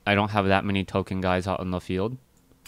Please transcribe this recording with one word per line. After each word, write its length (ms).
I 80
don't 160
have 160
that 180
many 200
token 360
guys 280
out 120
in 120
the 80
field. 360